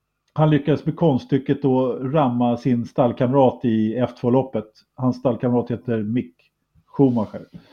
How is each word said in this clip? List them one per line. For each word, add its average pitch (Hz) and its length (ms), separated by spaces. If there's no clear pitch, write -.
han 156 180
lyckades 147 360
med 151 100
konststycket 139 680
att 127 360
ramma 123 560
sin 120 300
stallkamrat 127 760
i 110 340
F 123 140
två-loppet. 123 440
Hans 127 240
stallkamrat 120 520
heter 113 320
Mick 113 320
Schumacher. 120 600